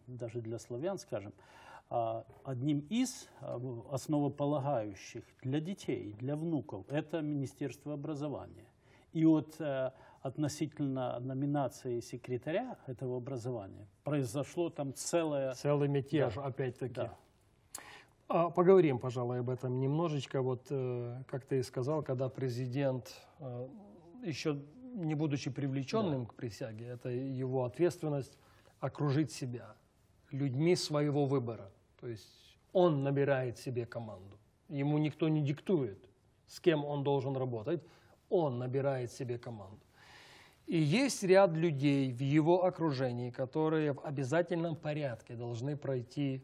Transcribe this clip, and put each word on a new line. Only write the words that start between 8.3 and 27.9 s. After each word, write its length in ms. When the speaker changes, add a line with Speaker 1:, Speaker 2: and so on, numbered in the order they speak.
Speaker 1:
И 120
вот, 360
э, 300
относительно 1000
номинации 800
секретаря 760
этого 280
образования 720
произошло 640
там 240
целое 600
Speaker 2:
Целый 340
мятеж, 480
Speaker 1:
Да. 80
Speaker 2:
опять-таки. 520
Speaker 1:
Да. 220
Speaker 2:
А, 220
поговорим, 500
пожалуй, 400
об 100
этом 300
немножечко. 640
Вот, 280
э, 580
как 180
ты 140
и 40
сказал, 400
когда 240
президент, 840
э, 280
ещё 340
не 220
будучи 340
привлечённым 760
Speaker 1:
Да. 40
Speaker 2:
к 40
присяге, 540
это 220
его 540
ответственность 760